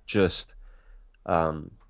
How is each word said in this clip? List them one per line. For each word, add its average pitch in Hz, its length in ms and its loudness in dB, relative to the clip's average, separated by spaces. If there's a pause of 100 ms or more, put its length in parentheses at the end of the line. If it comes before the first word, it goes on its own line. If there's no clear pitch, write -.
just, - 480 0 (720)
um, 80 440 0 (200)